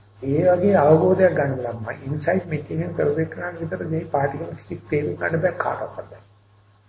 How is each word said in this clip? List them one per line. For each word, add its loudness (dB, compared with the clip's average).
ඒ 0
වගේ 4
අවබෝධයක් 6
ගන්න 0
නම් -6
මම -10
ඉන්සයිට් -2
මෙටීරියල් -6
කරපු 0
එකනන් -6
විතර -6
මේ -4
පාටිකල් -2
ෆිසික්ස් -12
තේරුම් -2
ගන්න -2
බෑ 2
කාටවත්. -6